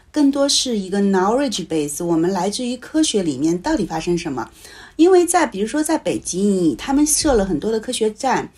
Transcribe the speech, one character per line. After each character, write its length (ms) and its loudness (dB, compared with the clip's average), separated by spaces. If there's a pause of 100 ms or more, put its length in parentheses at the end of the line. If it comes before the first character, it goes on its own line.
(100)
更 200 4
多 180 0
是 300 0
一 100 -6
个 120 -2
knowledge 640 0
base， 380 -4
我 120 0
们 160 2
来 160 -2
自 160 -4
于 120 -4
科 260 -2
学 200 0
里 160 -2
面 200 0
到 180 -2
底 80 -2
发 160 -6
生 160 0
什 160 -4
么。 180 -8 (460)
因 140 6
为 140 6
在， 220 2
比 140 -8
如 60 0
说 160 -2
在 140 0
北 220 -2
京， 580 0
他 160 -6
们 140 4
设 280 2
了 100 2
很 140 -2
多 140 -4
的 80 -2
科 100 -10
学 200 -2
站， 480 -4